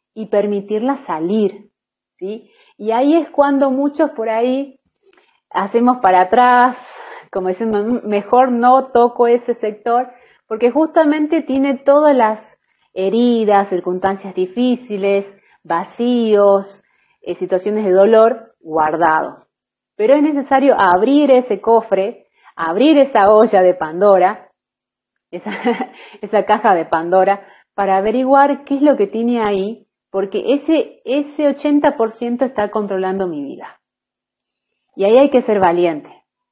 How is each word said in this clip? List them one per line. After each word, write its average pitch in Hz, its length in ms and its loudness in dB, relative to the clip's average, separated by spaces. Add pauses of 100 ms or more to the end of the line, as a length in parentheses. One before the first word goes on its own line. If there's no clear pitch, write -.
(140)
y 220 160 -12
permitirla 208 680 -4
salir, 185 760 -6 (440)
¿sí? 208 340 -14 (280)
Y 214 140 -6
ahí 285 240 2
es 302 120 -2
cuando 277 420 0
muchos 285 420 -2
por 226 180 -8
ahí 254 500 -4 (680)
hacemos 233 480 0
para 185 240 4
atrás, 247 560 2 (520)
como 185 180 -6
diciendo, 208 360 -4
"Mm, 233 240 -6
mejor 226 420 2
no 247 420 2
toco 240 340 2
ese 240 280 0
sector", 233 560 -4 (360)
porque 226 240 -2
justamente 311 720 0
tiene 269 360 -2
todas 294 360 4
las 220 260 0 (520)
heridas, 208 760 0
circunstancias 185 680 -6
difíciles, 202 920 -4 (360)
vacíos, 202 1200 0 (400)
eh, 175 120 -8
situaciones 190 500 -4
de 185 80 0
dolor 220 680 2
guardado. 156 840 -2 (500)
Pero 220 180 2
es 294 80 2
necesario 277 560 0
abrir 233 520 2
ese 247 300 0
cofre, 220 680 -2 (300)
abrir 220 420 0
esa 240 320 2
olla 214 320 4
de 180 120 4
Pandora, 185 760 0 (800)
esa, 175 200 -12
<laughs> 233 440 -6 (260)
esa 202 240 -2
caja 214 300 2
de 165 100 -2
Pandora, 185 600 0 (280)
para 190 220 -2
averiguar 262 680 0
qué 277 120 -4
es 262 60 -2
lo 294 140 4
que 202 100 0
tiene 233 360 -4
ahí, 208 460 -6 (220)
porque 196 440 -4
ese, 285 500 -4
ese 294 440 -4
ochenta 294 480 0
por 220 160 -2
ciento 240 320 -6
está 214 260 -4
controlando 196 560 -6
mi 151 160 -8
vida. - 380 -16 (1120)
Y 190 100 -4
ahí 226 140 4
hay 277 120 4
que 254 120 0
ser 214 160 -2
valiente, 175 640 -2 (300)